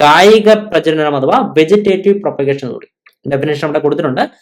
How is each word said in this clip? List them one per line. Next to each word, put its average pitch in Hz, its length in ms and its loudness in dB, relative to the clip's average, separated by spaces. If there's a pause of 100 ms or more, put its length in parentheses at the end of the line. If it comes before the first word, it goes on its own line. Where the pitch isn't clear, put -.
കായിക 202 520 4
പ്രജനനം 156 640 -2
അഥവാ 185 420 -2
വെജിറ്റേറ്റീവ് 202 640 0
പ്രൊപ്പഗേഷൻ 139 460 -6
എന്ന് 117 80 -10
വിളിക്കും. - 560 -18
ഡെഫിനിഷൻ 147 360 -4
അവിടെ 151 120 -4
കൊടുത്തിട്ടുണ്ട്. 147 520 -2 (120)